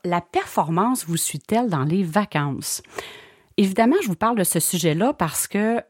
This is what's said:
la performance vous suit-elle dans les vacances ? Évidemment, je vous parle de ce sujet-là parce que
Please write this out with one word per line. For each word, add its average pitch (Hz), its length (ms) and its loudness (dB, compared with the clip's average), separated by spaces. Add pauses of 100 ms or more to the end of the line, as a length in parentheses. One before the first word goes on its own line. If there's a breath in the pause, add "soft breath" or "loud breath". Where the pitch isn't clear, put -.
la 175 180 0
performance 214 840 0
vous 165 120 -2
suit-elle 220 520 -2
dans 147 140 0
les 170 180 2
vacances ? 151 800 -2 (760 loud breath)
Évidemment, 226 440 4
je 294 60 -4
vous 175 80 0
parle 233 240 0
de 185 40 4
ce 170 160 0
sujet-là 170 540 2
parce - 320 -4
que 220 340 0 (100)